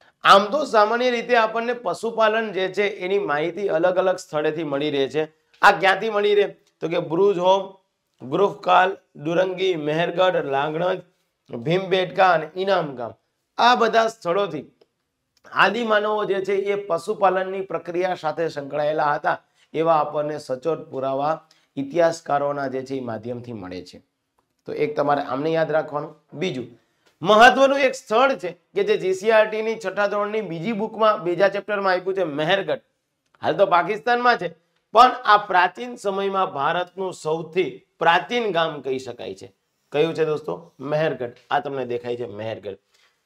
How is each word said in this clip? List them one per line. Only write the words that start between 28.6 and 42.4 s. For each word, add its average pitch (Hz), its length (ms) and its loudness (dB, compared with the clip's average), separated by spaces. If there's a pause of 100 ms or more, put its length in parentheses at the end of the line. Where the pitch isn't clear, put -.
જે 196 140 2
જી 180 160 -2
સી 202 180 0
આર 214 180 6
ટી 220 120 -4
ની 220 140 -4
છઠ્ઠા 190 320 -2
ધોરણની 208 340 -4
બીજી 170 300 -6
બુકમાં, 208 520 -2
બીજા 175 260 2
ચેપ્ટરમાં 196 440 -2
આપ્યું 185 220 -4
છે, 190 80 -2
મહેરગઢ. 160 580 -2 (600)
હાલ 143 160 -2
તો 196 80 6
પાકિસ્તાનમાં 220 720 2
છે, 170 180 -8 (360)
પણ 240 200 8
આ 214 260 4
પ્રાચીન 202 580 0
સમયમાં 190 580 -2
ભારતનું 175 600 -4
સૌથી 165 680 -4 (180)
પ્રાચીન 180 520 2
ગામ 160 300 -2
કહી 135 180 -4
શકાય 101 360 -12
છે. - 180 -20 (380)
કયું 156 220 2
છે 156 120 0
દોસ્તો? 135 540 -6
મહેરગઢ. 139 520 -2 (200)
આ 143 80 0
તમને 139 260 -6
દેખાય 120 300 -6
છે 120 100 -8
મહેરગઢ. 104 520 -10 (480)